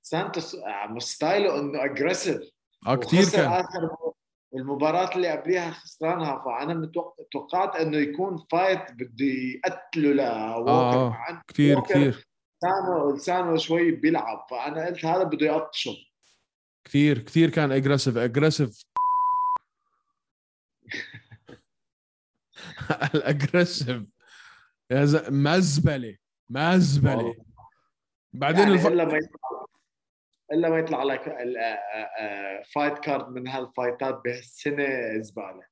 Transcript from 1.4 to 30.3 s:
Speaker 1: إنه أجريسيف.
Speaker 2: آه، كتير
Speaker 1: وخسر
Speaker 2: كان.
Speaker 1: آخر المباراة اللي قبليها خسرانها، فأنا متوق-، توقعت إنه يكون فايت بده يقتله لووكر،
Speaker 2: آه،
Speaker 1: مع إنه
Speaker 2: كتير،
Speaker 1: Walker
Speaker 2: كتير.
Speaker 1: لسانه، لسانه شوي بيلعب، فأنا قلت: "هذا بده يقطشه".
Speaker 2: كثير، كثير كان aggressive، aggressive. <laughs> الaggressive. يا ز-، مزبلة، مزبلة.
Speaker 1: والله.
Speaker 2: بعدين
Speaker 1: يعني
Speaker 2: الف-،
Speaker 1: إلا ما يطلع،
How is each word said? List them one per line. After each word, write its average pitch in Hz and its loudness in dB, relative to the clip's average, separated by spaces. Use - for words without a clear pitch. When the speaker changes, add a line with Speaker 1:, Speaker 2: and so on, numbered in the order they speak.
Speaker 1:
إنه 143 -4
أجريسيف. 147 -2
Speaker 2:
آه، 127 2
كتير - 2
Speaker 1:
وخسر 196 4
Speaker 2:
كان. 160 4
Speaker 1:
آخر 180 -2
المباراة 151 0
اللي 180 0
قبليها 170 -2
خسرانها، 160 -6
فأنا 135 -4
متوق-، 165 -8
توقعت 185 -2
إنه 156 0
يكون 156 -2
فايت 185 0
بده 120 -6
يقتله 135 -2
لووكر، 117 0
Speaker 2:
آه، 127 4
Speaker 1:
مع 117 -6
إنه 170 -12
Speaker 2:
كتير، 143 6
Speaker 1:
Walker 185 0
Speaker 2:
كتير. 139 4
Speaker 1:
لسانه، 175 0
لسانه 175 0
شوي 165 2
بيلعب، 123 0
فأنا 151 -6
قلت: 175 -6
"هذا 180 2
بده 151 0
يقطشه". 156 -2
Speaker 2:
كثير، 143 2
كثير 165 4
كان 135 2
aggressive، 131 2
aggressive. 139 0
<laughs> - -18
الaggressive. 143 0
يا 139 6
ز-، 147 4
مزبلة، 143 2
مزبلة. 143 4
Speaker 1:
والله. 117 -2
Speaker 2:
بعدين 147 2
Speaker 1:
يعني 202 8
Speaker 2:
الف-، 170 6
Speaker 1:
إلا 170 4
ما 151 0
يطلع، - -8